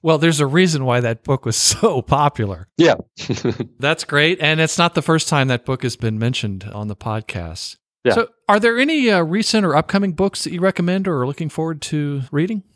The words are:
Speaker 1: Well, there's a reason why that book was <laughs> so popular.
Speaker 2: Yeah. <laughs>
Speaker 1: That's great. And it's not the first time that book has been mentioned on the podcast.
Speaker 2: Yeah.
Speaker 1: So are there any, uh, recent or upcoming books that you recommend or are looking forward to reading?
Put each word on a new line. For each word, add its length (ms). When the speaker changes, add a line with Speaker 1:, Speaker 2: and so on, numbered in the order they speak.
Speaker 1:
Well, 160
there's 220
a 80
reason 380
why 160
that 220
book 220
was 120
<laughs> 160
so 280
popular. 680
Speaker 2:
Yeah. 180
<laughs> 420
Speaker 1:
That's 240
great. 360
And 200
it's 180
not 180
the 60
first 260
time 220
that 160
book 180
has 120
been 240
mentioned 440
on 140
the 80
podcast. 840
Speaker 2:
Yeah. 100
Speaker 1:
So 160
are 120
there 200
any, 300
uh, 120
recent 440
or 100
upcoming 380
books 320
that 80
you 80
recommend 460
or 140
are 60
looking 220
forward 340
to 380
reading? 320